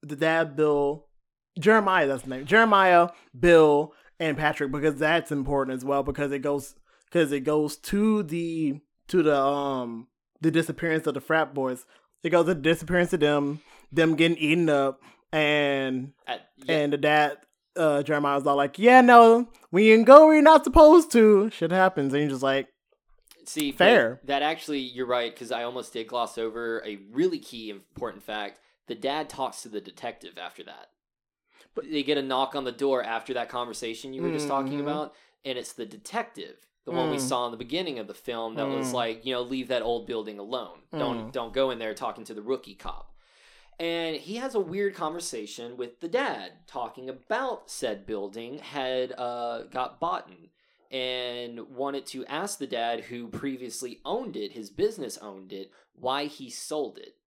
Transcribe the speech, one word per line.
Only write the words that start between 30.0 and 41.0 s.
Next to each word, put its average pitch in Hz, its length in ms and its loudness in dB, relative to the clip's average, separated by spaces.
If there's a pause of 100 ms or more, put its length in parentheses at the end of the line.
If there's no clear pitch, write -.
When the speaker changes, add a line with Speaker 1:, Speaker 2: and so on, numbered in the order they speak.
Speaker 2:
after 87 260 -16
that. 92 260 -20 (840)
Speaker 1:
But 139 160 -12
Speaker 2:
They 147 140 -4
get 143 140 -2
a 135 40 -6
knock 131 320 -4
on 139 100 -8
the 127 80 -6
door 131 300 -2
after 113 320 -8
that 117 140 -6
conversation 120 640 -10
you 135 80 -10
were 170 80 -4
just 151 160 -6
talking 135 280 -4
Speaker 1:
Mm-hmm. 143 120 -6
Speaker 2:
about, 147 280 -8 (300)
and 131 140 -8
it's - 140 -14
the 120 140 -12
detective, - 800 -14 (180)
the - 80 -10
one 165 180 -2
we 147 60 -4
Speaker 1:
Mm. 135 40 -6
Speaker 2:
saw 127 260 -4
in 117 40 -8
the 117 80 -14
beginning 135 400 -8
of 107 80 -12
the 104 80 -16
film 113 400 -10
that 139 140 -6
was 135 200 -6
Speaker 1:
Mm. 123 40 -6
Speaker 2:
like, 117 340 -6
you 131 80 -6
know, 123 80 -4
"Leave 127 260 -8
that 123 140 -2
old 117 240 -6
building 107 320 -10
alone. 101 440 -12 (100)
Don't, 117 360 -8